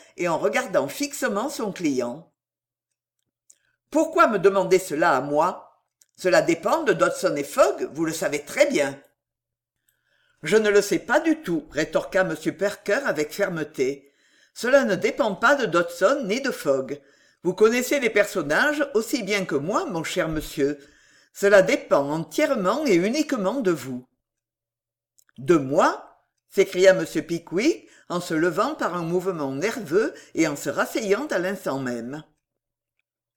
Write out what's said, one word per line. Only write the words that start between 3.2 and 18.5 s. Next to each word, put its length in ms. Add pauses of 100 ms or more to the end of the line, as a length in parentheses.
Pourquoi 320
me 140
demander 400
cela 360
à 40
moi ? 640 (320)
Cela 260
dépend 400
de 100
Dodson 440
et 80
Fogg, 480
vous 120
le 80
savez 280
très 260
bien. » « 340 (1400)
Je 140
ne 120
le 140
sais 160
pas 220
du 220
tout », 280
rétorqua 540
monsieur 260
Perker 560
avec 260
fermeté. « 800 (420)
Cela 280
ne 140
dépend 400
pas 180
de 120
Dodson 580
ni 160
de 100
Fogg. 500 (440)
Vous 100
connaissez 460
les 100
personnages 760 (100)